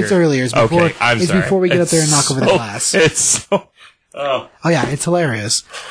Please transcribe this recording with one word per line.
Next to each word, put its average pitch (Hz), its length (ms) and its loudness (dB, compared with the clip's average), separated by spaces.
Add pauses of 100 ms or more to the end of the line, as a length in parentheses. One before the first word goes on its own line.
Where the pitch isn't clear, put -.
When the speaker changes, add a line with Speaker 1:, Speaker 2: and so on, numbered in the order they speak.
Speaker 1:
it's - 80 -2
Speaker 2:
here? 190 100 2
Speaker 1:
earlier. 143 240 2
It's 127 100 -2
before, 120 320 2
Speaker 2:
Okay, 156 140 -2
I'm 120 200 2
Speaker 1:
it's 180 80 0
Speaker 2:
sorry. 185 140 2
Speaker 1:
before 190 180 0
we 180 100 2
get 175 100 2
Speaker 2:
It's 170 140 0
Speaker 1:
up - 20 4
there 160 60 4
and 151 100 0
knock 143 200 0
over 131 80 -2
the - 80 0
Speaker 2:
so, 196 80 4
Speaker 1:
glass. 113 400 -4
Speaker 2:
it's 165 260 2
so, - 480 -2 (460)
oh. - 340 -4 (140)
Speaker 1:
Oh, 160 60 0
yeah, 131 180 0
it's 139 180 -4
hilarious. 135 580 -2 (280)